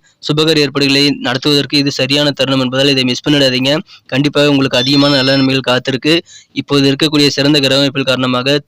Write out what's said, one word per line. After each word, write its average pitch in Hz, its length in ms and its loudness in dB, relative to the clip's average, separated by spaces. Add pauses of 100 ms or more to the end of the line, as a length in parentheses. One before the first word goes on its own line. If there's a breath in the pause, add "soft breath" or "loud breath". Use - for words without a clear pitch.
(240 soft breath)
சுபகாரிய 156 420 0
ஏற்பாடுகளை 139 360 0 (260)
நடத்துவதற்கு 139 500 -2
இது 139 140 0
சரியான 139 400 0
தருணம் 135 320 -2
என்பதால் 131 300 0
இதை 131 160 0
மிஸ் 123 160 -4
பண்ணிடாதீங்க. 135 460 2 (400 loud breath)
கண்டிப்பாக 147 420 2
உங்களுக்கு 135 280 0
அதிகமான 143 380 2
நல்ல 135 180 0
நன்மைகள் 131 320 0
காத்திருக்கு. 131 440 0 (420 loud breath)
இப்போது 139 340 0
இருக்கக்கூடிய 147 480 0
சிறந்த 143 220 2
கிரக 135 220 0
அமைப்புகள் 135 280 -2
காரணமாக 127 480 -2 (100)